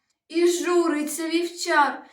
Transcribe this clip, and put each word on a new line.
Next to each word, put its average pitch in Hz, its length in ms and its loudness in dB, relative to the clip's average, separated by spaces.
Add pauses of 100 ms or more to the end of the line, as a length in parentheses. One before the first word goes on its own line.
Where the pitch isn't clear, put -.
(280)
і 339 180 2
журиться 330 840 0
вівчар, 330 840 0